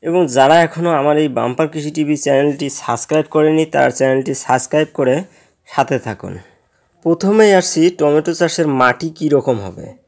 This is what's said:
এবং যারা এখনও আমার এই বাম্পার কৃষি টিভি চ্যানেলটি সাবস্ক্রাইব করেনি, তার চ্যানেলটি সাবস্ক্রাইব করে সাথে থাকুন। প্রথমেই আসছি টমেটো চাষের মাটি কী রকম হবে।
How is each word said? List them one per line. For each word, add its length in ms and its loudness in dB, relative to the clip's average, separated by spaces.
এবং 240 0
যারা 320 4
এখনও 340 0
আমার 260 2
এই 100 0
বাম্পার 400 -2
কৃষি 220 -8
টিভি 260 -2
চ্যানেলটি 580 0
সাবস্ক্রাইব 560 -4
করেনি, 360 2
তার 260 0
চ্যানেলটি 440 0
সাবস্ক্রাইব 580 -2
করে 200 0
সাথে 300 -2
থাকুন। 340 -12
প্রথমেই 500 2
আসছি 280 2
টমেটো 380 0
চাষের 400 -2
মাটি 360 0
কী 180 -8
রকম 300 0
হবে। 280 -12